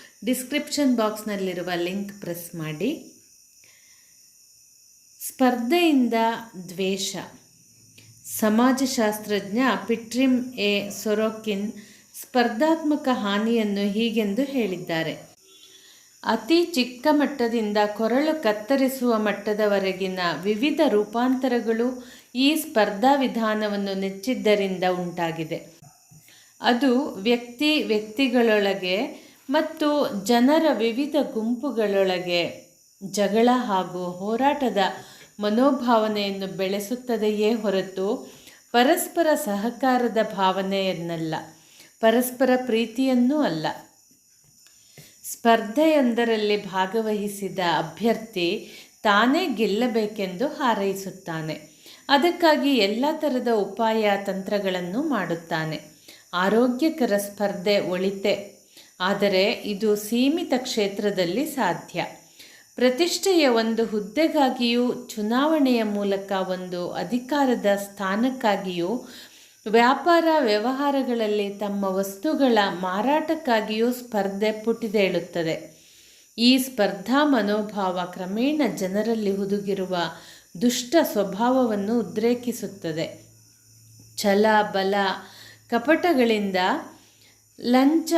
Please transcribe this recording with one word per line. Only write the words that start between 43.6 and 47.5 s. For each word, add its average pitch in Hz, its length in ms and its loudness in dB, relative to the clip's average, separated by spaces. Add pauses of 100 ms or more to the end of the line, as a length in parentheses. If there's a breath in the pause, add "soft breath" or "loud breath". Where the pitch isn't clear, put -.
ಸ್ಪರ್ಧೆಯೊಂದರಲ್ಲಿ 226 1400 2
ಭಾಗವಹಿಸಿದ 196 920 -4